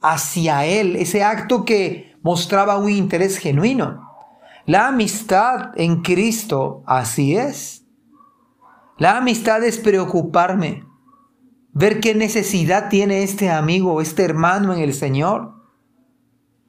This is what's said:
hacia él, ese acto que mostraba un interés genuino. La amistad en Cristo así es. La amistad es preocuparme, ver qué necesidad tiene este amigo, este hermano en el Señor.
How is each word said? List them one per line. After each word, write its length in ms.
hacia 640
él, 320
ese 260
acto 400
que 600
mostraba 540
un 120
interés 480
genuino. 680
La 240
amistad 840
en 260
Cristo 840
así 520
es. 480
La 180
amistad 480
es 140
preocuparme, 1080
ver 300
qué 140
necesidad 760
tiene 340
este 260
amigo, 520
este 240
hermano 480
en 80
el 120
Señor. 640